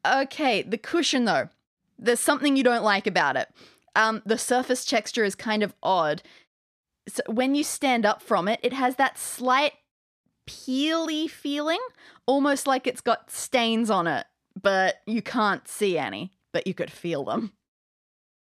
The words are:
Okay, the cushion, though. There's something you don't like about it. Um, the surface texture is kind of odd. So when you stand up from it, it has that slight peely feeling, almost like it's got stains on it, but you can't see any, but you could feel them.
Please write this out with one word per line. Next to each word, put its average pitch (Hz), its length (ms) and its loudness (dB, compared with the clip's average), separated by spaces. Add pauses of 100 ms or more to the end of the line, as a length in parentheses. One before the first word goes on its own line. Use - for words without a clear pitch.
Okay, 269 540 2
the 196 160 -4
cushion, 269 480 0
though. 165 240 0 (500)
There's 240 220 0
something 285 340 2
you 269 80 4
don't 233 220 4
like 196 220 2
about 160 300 2
it. - 120 -2 (480)
Um, 220 300 2
the 214 100 2
surface 254 480 0
texture 226 400 0
is 196 100 0
kind 214 280 -2
of 202 100 -2 (100)
odd. 165 400 0 (840)
So - 200 -6
when 254 260 0
you 294 100 0
stand 247 400 0
up 208 160 0
from 185 260 0
it, 214 160 -2
it - 120 -2
has 262 220 0
that 269 220 0
slight 262 540 0 (760)
peely 311 840 -2
feeling, 294 500 -4 (460)
almost 277 400 2
like 262 200 0
it's - 140 -4
got - 300 -2
stains 226 600 0
on 180 160 2
it, 147 200 -2 (340)
but 190 360 2 (100)
you 220 160 -2
can't 208 440 -2
see 196 300 -2
any, 120 360 -6 (200)
but - 140 -4
you 185 80 -2
could - 160 -6
feel 156 340 -6
them. 196 280 -4 (1000)